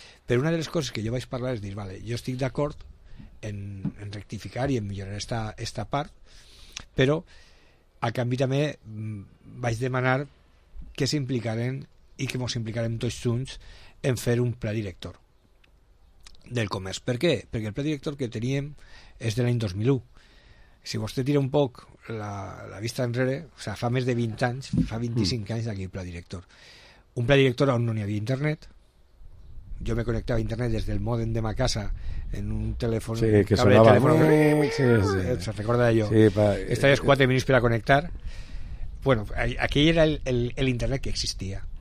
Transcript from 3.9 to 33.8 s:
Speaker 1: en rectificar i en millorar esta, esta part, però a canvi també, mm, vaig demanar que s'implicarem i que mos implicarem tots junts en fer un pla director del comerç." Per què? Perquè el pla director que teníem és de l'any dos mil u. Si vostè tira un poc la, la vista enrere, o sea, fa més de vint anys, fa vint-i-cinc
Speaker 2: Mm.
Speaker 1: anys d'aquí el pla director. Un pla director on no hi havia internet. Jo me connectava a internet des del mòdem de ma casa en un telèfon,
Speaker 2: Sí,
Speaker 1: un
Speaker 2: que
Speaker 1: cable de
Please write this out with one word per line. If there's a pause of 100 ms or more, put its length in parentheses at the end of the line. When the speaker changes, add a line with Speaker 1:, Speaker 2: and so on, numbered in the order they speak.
Speaker 1:
en
rectificar
i
en
millorar
esta,
esta
part, (840)
però (760)
a
canvi
també,
mm, (380)
vaig
demanar (680)
que
s'implicarem (340)
i
que
mos
implicarem
tots
junts (440)
en
fer
un
pla
director (1300)
del
comerç."
Per
què?
Perquè
el
pla
director
que
teníem (440)
és
de
l'any
dos
mil
u. (800)
Si
vostè
tira
un
poc (220)
la,
la
vista
enrere, (100)
o
sea,
fa
més
de
vint
anys, (180)
fa
vint-i-cinc
Speaker 2:
Mm.
Speaker 1:
anys
d'aquí
el
pla
director. (680)
Un
pla
director
on
no
hi
havia
internet. (1160)
Jo
me
connectava
a
internet
des
del
mòdem
de
ma
casa (420)
en
un
telèfon,
Speaker 2:
Sí,
Speaker 1:
un
Speaker 2:
que
Speaker 1:
cable
de